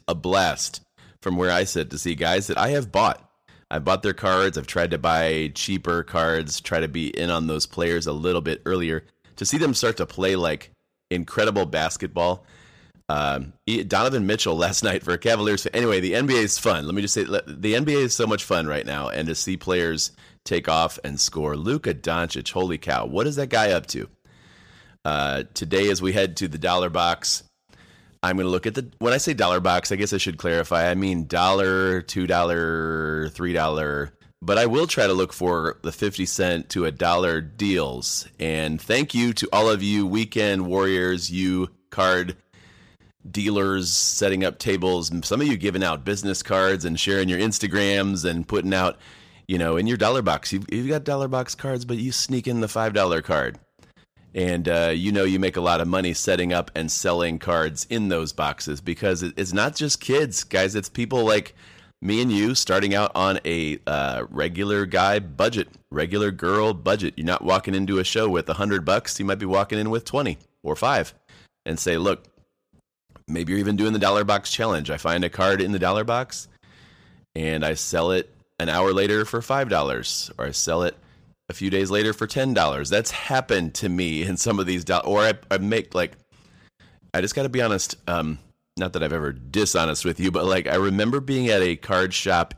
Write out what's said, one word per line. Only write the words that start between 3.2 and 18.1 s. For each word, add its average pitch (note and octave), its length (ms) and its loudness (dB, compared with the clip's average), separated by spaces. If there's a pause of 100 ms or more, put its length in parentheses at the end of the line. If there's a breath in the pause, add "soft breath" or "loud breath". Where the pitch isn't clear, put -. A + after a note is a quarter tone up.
I've D2+ 140 -4
bought F#2+ 180 2
their G2 120 2
cards. F#2+ 420 2
I've C#2+ 100 -8
tried F2 260 0
to D#2+ 60 -2
buy D#2+ 560 2
cheaper E2+ 480 -2
cards, D#2+ 580 0
try E2 200 0
to D#2+ 80 0
be D#2+ 200 -4
in F2 220 -2
on E2 160 0
those D#2 200 -2
players E2+ 400 -2
a D2+ 60 -4
little E2+ 280 0
bit D#2 240 -4
earlier. E2+ 400 -2 (300 soft breath)
To G2 100 -8
see C#3+ 140 0
them D3+ 140 2
start A2+ 260 0
to F2 80 -2
play, F#2+ 280 0
like, E2 380 -2 (400)
incredible G2+ 520 0
basketball. E2 800 -2 (640 loud breath)
Um, C#2 440 -2 (140)
E-, A2 180 0
Donovan G#2+ 420 2
Mitchell G2 300 0
<laughs> - 0 -
last E2+ 260 0
night F#2+ 220 0
for F2 80 0
a F2 60 0
Cavaliers G#2+ 440 2
fan. - 120 -4
Anyway, A2 260 2
the F#2 160 0
N C3+ 100 0
B C3 100 4
A A#2 40 4
is G#2 180 2
fun. E2 280 2
Let E2+ 100 -2
me G2+ 60 0
just G2+ 120 -2
say, G#2+ 100 0
le-, F#2+ 220 -2
the F#2 300 -2
N C#3+ 80 2
B D3 100 0
A C#3+ 40 4
is B2+ 160 2